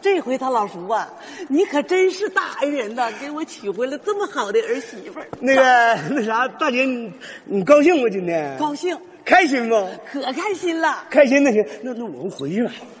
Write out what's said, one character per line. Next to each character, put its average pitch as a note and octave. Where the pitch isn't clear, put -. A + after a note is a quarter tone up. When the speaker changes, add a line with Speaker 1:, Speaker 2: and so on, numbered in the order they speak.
Speaker 1:
这 G4
回 B3+
他 C4
老 A3
叔 F3+
啊， G3+
你 D#4+
可 C#4+
真 F#4
是 G4
大 G4+
恩 C#4+
人 A3+
呐， A#3+
给 C#4
我 D4+
娶 G#3+
回 A3
来 C4
这 G#4
么 G4+
好 A3
的 A3
儿 A#3+
媳 -
妇 -
儿。 -
Speaker 2:
那 C4
个， A#3+
那 C4
啥， A3+
大 D4+
姐， B3
你， A#3+
你 G3
高 D4
兴 E4
不？ A#3
今 F#3+
天 D#3
Speaker 1:
高 D4
兴。 E4+
Speaker 2:
开 F4+
心 B3
不？ G#3+
Speaker 1:
可 C#4
开 F#4+
心 E4
了。 D4+
Speaker 2:
开 C#4+
心 C#4
那 C#4
行， G#3
那， B3+
那 A#3
我 C#3
们 F3+
回 C#3
去 G3+
吧。 -